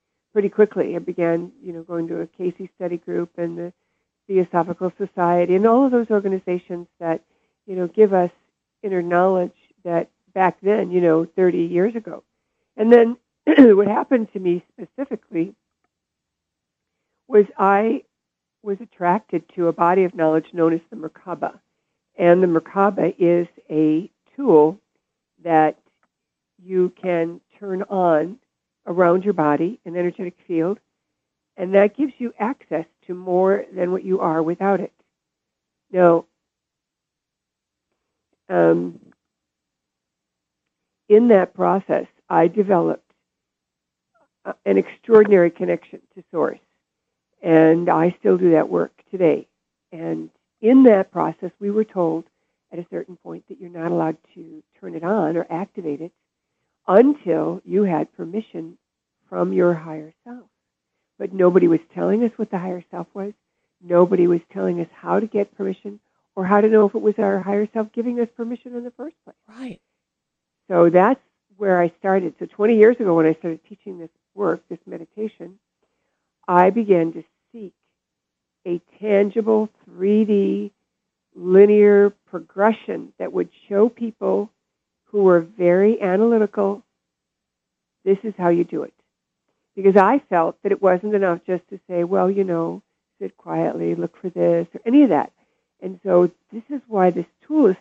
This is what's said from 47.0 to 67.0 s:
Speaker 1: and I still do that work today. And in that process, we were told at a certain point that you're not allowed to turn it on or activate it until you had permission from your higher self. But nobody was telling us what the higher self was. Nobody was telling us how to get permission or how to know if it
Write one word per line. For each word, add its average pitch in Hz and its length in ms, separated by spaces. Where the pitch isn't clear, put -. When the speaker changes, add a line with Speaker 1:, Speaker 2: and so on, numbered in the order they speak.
Speaker 1:
and 165 460
I 170 300
still 190 180
do 175 160
that 156 160
work 170 240
today. 156 360
And 160 380
in 262 240
that 202 260
process, 165 400
we 202 100
were 214 140
told 170 400
at 170 60
a 175 120
certain 175 260
point 170 320
that - 120
you're 175 100
not 170 200
allowed 160 280
to 160 280
turn 180 140
it 160 100
on 170 320
or 170 120
activate 165 520
it 170 120
until 185 800
you 190 200
had 160 320
permission 175 600
from 180 240
your 180 220
higher 156 380
self. 240 220
But 196 140
nobody 180 360
was 165 120
telling 190 300
us 226 120
what 214 140
the 190 80
higher 180 320
self 175 240
was. 202 180
Nobody 175 460
was 175 140
telling 185 280
us 165 120
how 180 280
to 226 60
get 202 300
permission 202 440
or 190 100
how 202 160
to 220 80
know 214 180
if 196 80
it 214 80